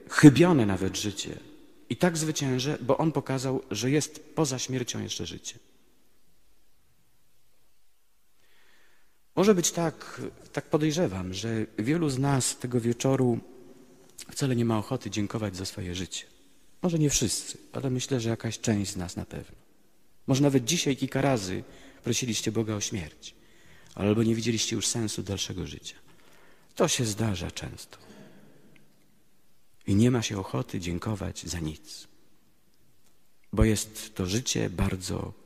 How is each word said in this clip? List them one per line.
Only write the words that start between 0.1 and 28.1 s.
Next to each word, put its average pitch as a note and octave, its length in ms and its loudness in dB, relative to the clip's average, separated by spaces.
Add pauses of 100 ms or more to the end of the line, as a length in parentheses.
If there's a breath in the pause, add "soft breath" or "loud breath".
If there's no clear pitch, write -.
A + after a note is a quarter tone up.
chybione D3 560 10
nawet F#2+ 300 0
życie, E2 420 -6 (500)
i - 80 -2
tak F3 220 2
zwyciężę, C#3+ 640 -2
bo B2 180 2
On D#3 140 2
pokazał, C3 580 -2
że A2+ 200 0
jest - 440 -2
poza C3+ 240 0
śmiercią B2 440 -4
jeszcze G2 240 -6
życie. - 320 -12 (3750 soft breath)
Może G3 180 6
być F3 160 2
tak, - 500 -4 (320)
tak - 180 -6
podejrzewam, C#3+ 640 0
że A2 320 -4 (120)
wielu D3 320 0
z B2+ 80 -2
nas C#3 400 0
tego B2 220 -2
wieczoru B2 580 2 (920)
wcale C3 260 0
nie A#2 80 2
ma A2+ 140 2
ochoty A2 320 -4
dziękować G2+ 460 -2
za F#2+ 80 -6
swoje F2+ 300 -8
życie. F2+ 300 -8 (580)
Może E3+ 160 2
nie D3 120 4
wszyscy, - 480 -2 (140)
ale B2+ 180 -4
myślę, B2+ 300 -2
że A2+ 80 -2
jakaś A2+ 320 -4
część G2+ 320 0
z - 40 -10
nas F2+ 200 -6
na F#2 80 -6
pewno. - 320 -12 (680)
Może C3+ 160 2
nawet C3+ 220 4
dzisiaj C#3+ 320 0
kilka C3 240 -2
razy G2+ 440 0 (400 loud breath)
prosiliście A#2 480 -2
Boga A2 220 0
o G#2 60 -4
śmierć, - 540 -8 (600 soft breath)
albo G#2 280 2
nie A2+ 120 4
widzieliście A2+ 420 -2
już G2+ 100 -4
sensu G#2+ 360 -4
dalszego F#2+ 440 -6
życia. - 300 -14 (800 soft breath)
To E3+ 140 2
się - 160 0
zdarza G2+ 460 -2
często. - 480 -12 (1900 loud breath)